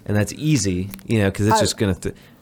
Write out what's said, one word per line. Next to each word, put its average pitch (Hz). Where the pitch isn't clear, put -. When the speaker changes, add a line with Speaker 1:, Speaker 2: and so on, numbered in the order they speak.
Speaker 1:
And 101
that's 104
easy, 101
you 110
know, 98
'cause 101
it's 110
Speaker 2:
I 107
Speaker 1:
just -
gonna 98
th-, -